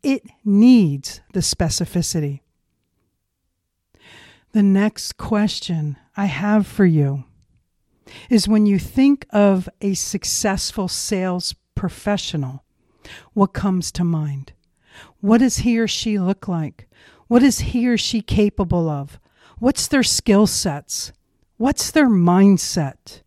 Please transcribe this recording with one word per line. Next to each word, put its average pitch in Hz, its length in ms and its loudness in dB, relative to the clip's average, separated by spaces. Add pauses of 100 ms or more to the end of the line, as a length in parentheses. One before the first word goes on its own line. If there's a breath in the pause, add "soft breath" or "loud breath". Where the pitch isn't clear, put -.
it 269 220 -2 (200)
needs 202 760 4 (120)
the 190 80 -4
specificity. 160 1000 -4 (2000 soft breath)
The 214 100 2
next 196 540 0
question 170 800 -4 (180)
I 202 120 -4
have 196 400 0
for - 180 0
you 143 400 0 (1040 loud breath)
is, 226 180 2
when 214 200 2
you 196 120 2
think 269 520 2
of 196 400 2 (100)
a 196 140 -2
successful - 920 -4
sales 185 680 -4 (200)
professional, 151 880 -6 (720 loud breath)
what 196 220 0
comes 185 380 -4
to 175 120 -4
mind? 151 480 -4 (680 soft breath)
What 214 180 2
does 254 200 2
he 233 200 0
or 226 100 0
she 208 300 -4
look 190 280 -4
like? 160 420 -8 (400 soft breath)
What 240 140 6
is 269 180 2
he 247 280 -2
or 240 80 2
she 214 240 -4
capable 180 680 0
of? 143 280 -10 (400 soft breath)
What's 262 280 -2
their 269 160 0
skill 208 440 2
sets? - 680 -6 (440)
What's 277 340 -4
their 285 200 2
mindset? 180 1160 2